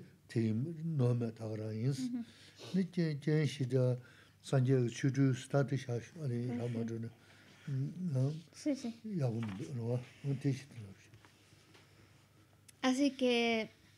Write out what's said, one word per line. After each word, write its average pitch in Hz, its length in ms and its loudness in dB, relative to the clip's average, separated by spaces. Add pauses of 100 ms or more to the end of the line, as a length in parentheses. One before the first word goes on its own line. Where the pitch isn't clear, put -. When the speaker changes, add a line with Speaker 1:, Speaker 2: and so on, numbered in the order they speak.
(280)
Speaker 1:
te 113 260 2 (440)
no 123 160 4
me 117 180 0
tagara 110 420 -6
yinsi. 131 360 -2
Speaker 2:
Ujú. 240 140 -4 (500)
Speaker 1:
Ni 190 180 2
jen, 156 300 -2
jen 151 260 4
shi - 180 -2
da 127 320 2 (440)
sanje 127 480 4
chudu 135 460 2
stati 139 420 0
shash, 120 340 -6 (120)
ani 120 260 -2
Speaker 2:
Ujú. 240 100 -4
Speaker 1:
rama 120 240 -2
do 113 160 -4
ne. 113 100 -8 (580)
Mm, 143 460 -2
no. 131 200 2 (200)
Speaker 2:
Sí, 294 220 -2
sí. 233 180 -6 (100)
Speaker 1:
Ya 185 240 0
wu 113 140 0
mi 107 160 -4
do, - 180 -8
no 117 80 -4 (100)
wa. 123 60 0 (240)
Un 139 140 0
te 139 160 0
shi - 120 -6
de - 160 -18
la 98 160 -14
shi. - 120 -20 (1700)
Speaker 2:
Así 262 300 4
que, 233 580 2 (280)